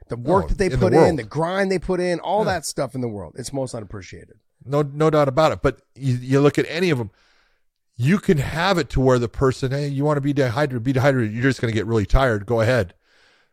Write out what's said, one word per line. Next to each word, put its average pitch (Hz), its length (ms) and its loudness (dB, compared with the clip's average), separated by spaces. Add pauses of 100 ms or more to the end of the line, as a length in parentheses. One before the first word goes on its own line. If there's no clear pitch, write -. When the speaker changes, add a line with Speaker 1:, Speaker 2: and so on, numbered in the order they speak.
Speaker 1:
The 117 80 -8
work 160 280 2
Speaker 2:
No, 143 60 -12
Speaker 1:
that - 80 0
they 190 80 2
Speaker 2:
in - 60 0
the 131 60 0
Speaker 1:
put 180 140 4
in, 151 80 8
Speaker 2:
world. 156 180 6
Speaker 1:
the 117 60 -6
grind 180 480 -2
they 185 80 -2
put 180 200 -4
in, 175 200 -2
all 196 200 -2
Speaker 2:
Yeah. 208 120 0
Speaker 1:
that 170 120 -6
stuff 135 300 -6
in 131 60 -6
the 120 80 -4
world. 101 280 -10
It's 131 160 -12
most 135 220 -6
unappreciated. 98 640 -14 (260)
Speaker 2:
No, 143 180 0
no 147 280 0
doubt 151 180 4
about 147 240 2
it. 92 100 -8
But 143 180 0 (160)
you, 131 180 -2
you 131 260 2
look 147 180 4
at 143 100 0
any 175 220 -2
of 127 100 0
'em, 104 100 -6 (840)
you 147 220 2
can 170 200 2
have 170 400 -2
it 139 120 -4
to 135 100 0
where 127 180 4
the 117 100 -2
person, 131 440 -2
"Hey, 143 160 -4
you 139 160 -4
wanna 147 160 0
be 143 120 -2
dehydrated, 131 520 -2
be 135 80 0
dehydrated. 127 400 2
You're 120 100 -6
just 135 180 0
gonna 113 120 -2
get 104 140 -2
really 110 200 0
tired. 117 400 2
Go 117 140 0
ahead." 110 340 0 (580)